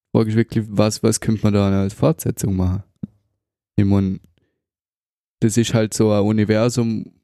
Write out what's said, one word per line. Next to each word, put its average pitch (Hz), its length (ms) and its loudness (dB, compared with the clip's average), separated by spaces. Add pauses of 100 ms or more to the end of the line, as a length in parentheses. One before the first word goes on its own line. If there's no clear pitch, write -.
(160)
Frage 113 140 2
ist 107 60 -2
wirklich, 113 340 0
was, 107 340 -2
was 110 160 0
könnte 113 240 -2
man 107 100 2
da 98 280 2
als 98 120 -4
Fortsetzung - 640 -2
machen? 92 280 -2 (920)
Ich 104 80 4
mein, 98 340 0 (1200)
das 113 160 0
ist 117 160 2
halt 110 200 0
so 107 180 2
ein 104 120 2
Universum, 110 880 0 (120)